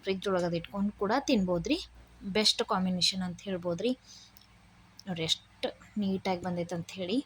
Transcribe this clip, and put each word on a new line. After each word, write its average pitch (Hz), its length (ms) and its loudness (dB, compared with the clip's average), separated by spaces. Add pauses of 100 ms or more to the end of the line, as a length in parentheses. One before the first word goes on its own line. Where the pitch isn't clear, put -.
ಫ್ರಿಜ್ 196 260 -2
ಒಳಗೆ 180 200 2
ಅದು 170 120 0
ಇಟ್ಕೊಂಡು 202 400 -2
ಕೂಡ 202 120 2 (160)
ತಿನ್ಬೋದು 180 440 2
ರೀ. 339 60 2 (580)
ಬೆಸ್ಟ್ 214 340 4
ಕಾಂಬಿನೇಷನ್ 185 520 2
ಅಂತ 180 260 -6
ಹೇಳ್ಬೋದು 175 380 -2
ರೀ. 254 60 2 (1120)
ನೋಡ್ರಿ, 170 180 -4
ಎಷ್ಟು - 440 -4 (320)
ನೀಟಾಗಿ 190 460 0
ಬಂದೈತೆ 175 320 -2
ಅಂಥೇಳಿ. 185 480 -2